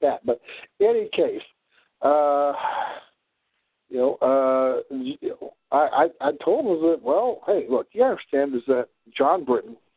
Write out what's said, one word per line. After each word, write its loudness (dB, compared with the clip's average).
that. 0
But -2
in 4
any 0
case, 0
uh, 2
you -6
know, 2
uh, 2
you -8
know, -16
I, 2
I, 0
I -2
told 0
him 2
that, 0
well, 0
hey, 0
look, -2
you 2
understand -2
is -4
that 0
John 2
Britton -2